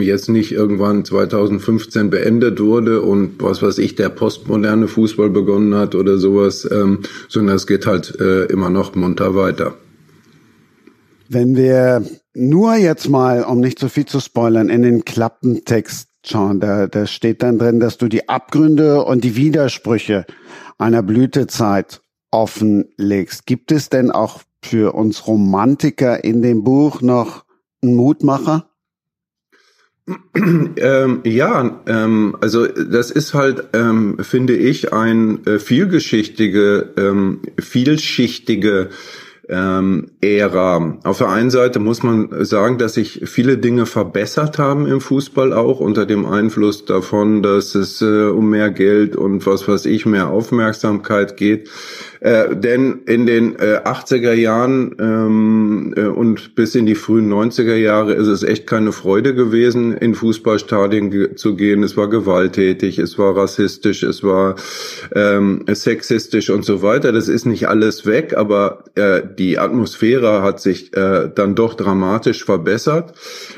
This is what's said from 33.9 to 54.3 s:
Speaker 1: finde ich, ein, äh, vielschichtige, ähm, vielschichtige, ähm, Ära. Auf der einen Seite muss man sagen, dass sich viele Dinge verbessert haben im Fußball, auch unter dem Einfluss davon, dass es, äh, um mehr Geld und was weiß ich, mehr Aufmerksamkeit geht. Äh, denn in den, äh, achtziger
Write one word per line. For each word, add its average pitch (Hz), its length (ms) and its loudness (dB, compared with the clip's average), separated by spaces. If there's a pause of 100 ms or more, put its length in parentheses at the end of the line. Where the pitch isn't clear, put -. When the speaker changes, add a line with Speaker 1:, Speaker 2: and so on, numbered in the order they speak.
Speaker 1:
finde 123 360 0
ich, - 380 0
ein, 113 520 0
äh, 107 140 0
vielschichtige, 110 1400 0
ähm, 98 440 0 (180)
vielschichtige, 113 1300 0 (580)
ähm, 92 600 -2 (140)
Ära. 92 800 0
Auf - 160 -2
der 117 100 2
einen 113 220 0
Seite 123 280 2
muss 113 220 -2
man 113 280 0 (160)
sagen, 110 340 0
dass 113 160 -2
sich - 300 -4
viele 127 340 0
Dinge 120 260 2
verbessert 110 720 -4
haben 143 300 0
im 135 140 0
Fußball, 135 520 0
auch 127 260 0
unter 101 280 0
dem 104 180 0
Einfluss 104 600 0
davon, 104 580 0
dass 101 320 0
es, 98 260 -2
äh, 107 240 2
um 107 240 2
mehr 107 220 2
Geld 101 440 2
und 98 300 -2
was 98 220 0
weiß 101 180 -2
ich, 110 220 0
mehr 95 220 0
Aufmerksamkeit 107 1080 -2
geht. 107 320 0 (520)
Äh, 110 340 2
denn 123 500 0
in 117 220 2
den, 117 320 2
äh, 104 240 0
achtziger 120 500 0